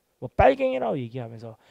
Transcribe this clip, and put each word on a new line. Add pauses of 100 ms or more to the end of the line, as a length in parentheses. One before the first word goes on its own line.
(180)
뭐
빨갱이라고
얘기하면서. (120)